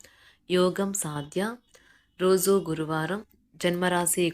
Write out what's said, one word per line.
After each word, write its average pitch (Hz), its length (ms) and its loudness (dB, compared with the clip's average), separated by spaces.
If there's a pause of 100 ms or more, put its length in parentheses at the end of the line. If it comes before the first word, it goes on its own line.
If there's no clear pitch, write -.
(500)
యోగం 185 420 2 (140)
సాధ్య, 147 360 -6 (760)
రోజు 185 320 4 (180)
గురువారం, 160 540 -4 (320)
జన్మరాశి 175 800 0